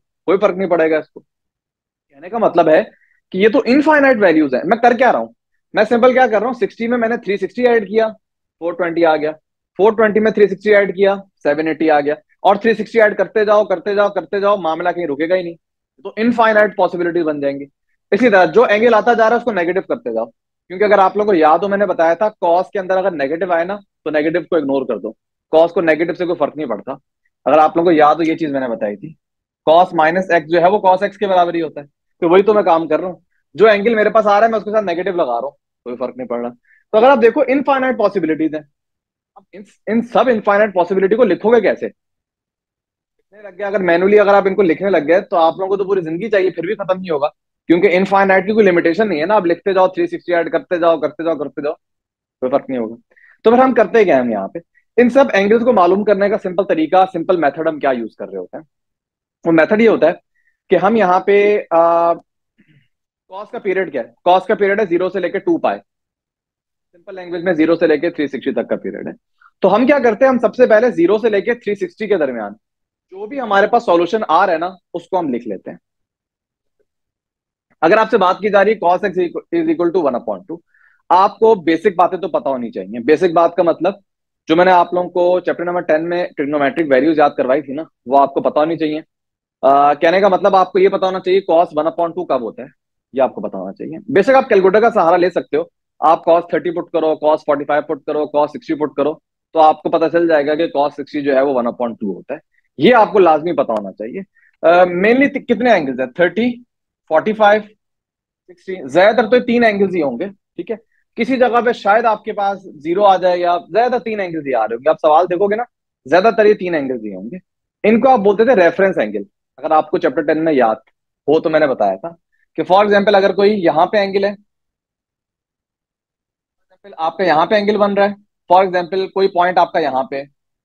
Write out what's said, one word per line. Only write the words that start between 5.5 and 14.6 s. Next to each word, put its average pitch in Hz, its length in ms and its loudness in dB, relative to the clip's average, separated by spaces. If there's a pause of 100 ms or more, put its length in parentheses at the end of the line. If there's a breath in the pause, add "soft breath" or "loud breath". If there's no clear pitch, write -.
मैं 202 100 0
simple 247 280 2
क्या 254 140 4
कर 214 140 -2
रहा 220 60 -2
हूँ, 262 80 -6
सिक्सटी 220 340 -6
में 247 100 -2
मैंने 226 200 -2
थ्री 202 180 -6
सिक्सटी 190 280 -4
ऐड 233 240 0
किया, 220 200 0
फ़ोर - 640 -12
ट्वेंटी 170 280 -2
आ 160 140 4
गया, 151 160 -4 (460)
फ़ोर 208 160 2
ट्वेंटी 214 260 2
में 214 120 0
थ्री 202 160 4
सिक्सटी 196 220 -4
ऐड 202 240 2
किया, 196 220 0 (260)
सेवन 151 260 -2
एटी 156 200 -2
आ 147 120 4
गया, 147 160 -2 (260)
और 202 160 2
थ्री 226 160 0
सिक्सटी 220 240 -4
ऐड 214 180 2
करते 208 280 -2
जाओ, 208 200 2
करते 190 300 -4
जाओ, 202 160 0
करते 196 300 -6
जाओ, 202 160 0
मामला 170 360 -4